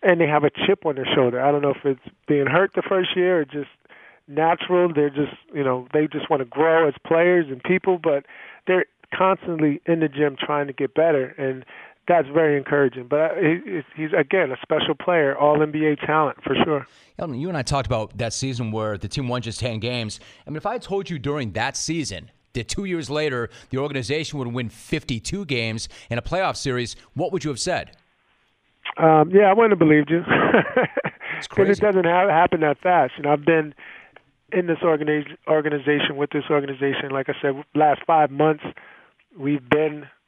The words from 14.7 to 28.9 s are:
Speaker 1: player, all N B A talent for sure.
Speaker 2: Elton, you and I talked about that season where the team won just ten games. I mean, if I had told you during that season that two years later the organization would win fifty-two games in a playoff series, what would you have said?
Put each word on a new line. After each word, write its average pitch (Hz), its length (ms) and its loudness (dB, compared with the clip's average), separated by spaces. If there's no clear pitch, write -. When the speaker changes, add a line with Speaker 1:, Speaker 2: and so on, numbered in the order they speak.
Speaker 1:
player, 147 420 0
all 151 260 4
N 151 80 0
B 151 160 -2
A 151 100 2
talent 151 480 -2
for 139 180 -2
sure. 147 240 -2
Speaker 2:
Elton, 156 180 -6
you 147 120 -6
and 180 80 -4
I 139 60 -2
talked 139 240 -2
about 110 320 -4
that 113 160 -4
season 127 360 -4
where 107 280 -4
the 104 100 -8
team 131 200 -6
won 123 120 -4
just 113 200 -8
ten 113 200 -4
games. 117 400 -6
I - 40 -14
mean, 151 80 -8
if 156 80 -8
I 202 60 -4
had 247 100 -8
told 196 260 -6
you 165 100 -6
during 135 340 -6
that 117 240 -4
season 143 540 -8
that 117 160 -8
two 202 160 -6
years 170 260 -6
later 139 380 -2
the 127 80 -4
organization 143 600 -4
would 123 100 -6
win 120 200 -6
fifty-two 156 760 -6
games 113 440 -4
in 117 100 -2
a 120 40 -6
playoff 170 340 -2
series, 123 400 -4
what 151 180 -4
would 185 120 -4
you 156 60 -4
have 123 100 -8
said? 139 360 -4